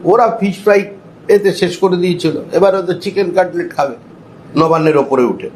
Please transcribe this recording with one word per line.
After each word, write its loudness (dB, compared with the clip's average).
ওরা 2
ফিশ -2
ফ্রাই 4
এতে 2
শেষ -4
করে 0
দিয়েছিল, -2
এবার 4
হয়তো -2
চিকেন -4
কাটলেট -2
খাবে -2
নবান্নের 2
ওপরে 2
উঠে। -2